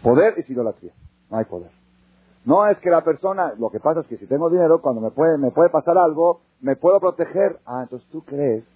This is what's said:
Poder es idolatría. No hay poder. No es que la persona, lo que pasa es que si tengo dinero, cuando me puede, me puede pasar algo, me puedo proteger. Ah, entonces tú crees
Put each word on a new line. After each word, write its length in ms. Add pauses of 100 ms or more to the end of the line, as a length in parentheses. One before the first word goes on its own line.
Poder 340
es 120
idolatría. 440 (380)
No 80
hay 60
poder. 260 (720)
No 220
es 120
que 120
la 120
persona, 560
lo 120
que 100
pasa 200
es 60
que 100
si 100
tengo 220
dinero, 320
cuando 200
me 100
puede, 260
me 140
puede 180
pasar 300
algo, 440 (180)
me 160
puedo 240
proteger. 640
Ah, 160
entonces 280
tú 120
crees 420 (120)